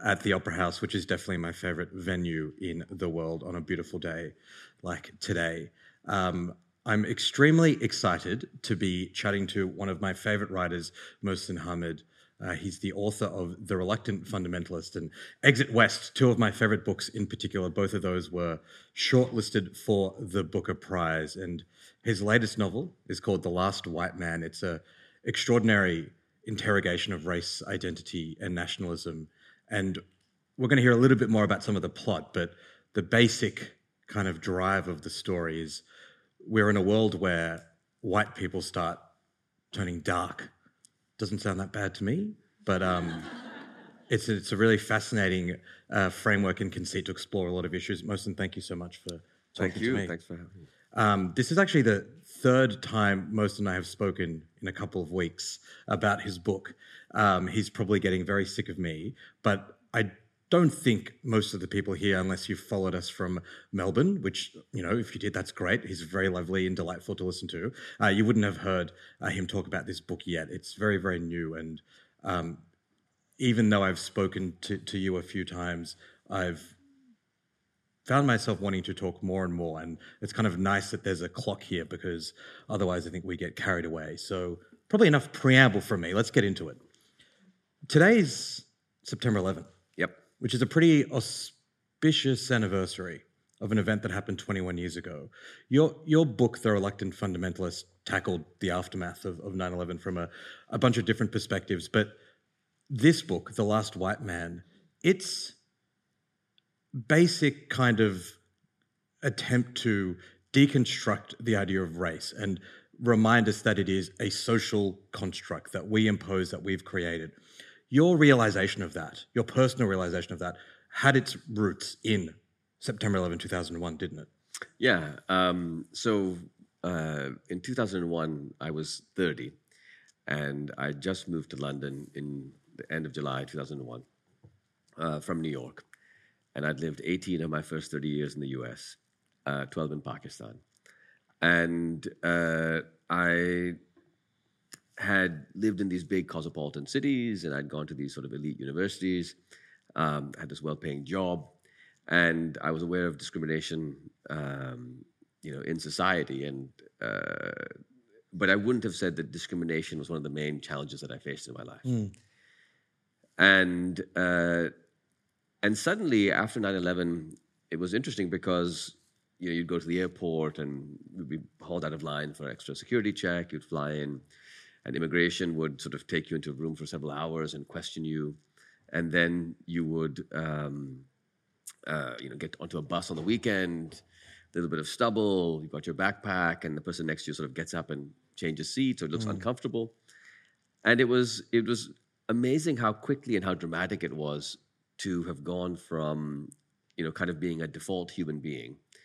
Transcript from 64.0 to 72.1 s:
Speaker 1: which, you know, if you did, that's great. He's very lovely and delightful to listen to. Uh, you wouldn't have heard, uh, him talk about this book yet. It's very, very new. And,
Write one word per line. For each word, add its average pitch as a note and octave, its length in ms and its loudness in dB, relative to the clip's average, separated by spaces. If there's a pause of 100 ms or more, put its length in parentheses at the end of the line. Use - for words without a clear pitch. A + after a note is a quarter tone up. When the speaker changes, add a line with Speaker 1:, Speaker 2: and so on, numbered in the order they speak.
Speaker 1:
which, - 320 -6 (180)
you F#2+ 120 -6
know, F#2+ 120 0
if A2+ 160 -4
you - 80 -8
did, G2+ 140 -4
that's F#2 160 -4
great. F#2 340 -2
He's - 180 -8
very F#2+ 260 0
lovely F#2 400 0
and F#2 80 -2
delightful F2+ 400 -6
to F#2 80 -6
listen F2+ 240 -6
to. F2 240 -6 (280)
Uh, G#2+ 60 4
you G2+ 180 6
wouldn't A2 200 6
have F#2+ 140 0
heard, F#2 340 0 (280)
uh, G2 100 -2
him F#2+ 180 -4
talk F#2 180 -4
about F2 200 -6
this F#2 140 -10
book - 260 -8
yet. E2 220 -4
It's - 260 -12
very, G#2 240 2
very F2+ 200 -2
new. E2 380 -4
And, D#2+ 260 -10 (400)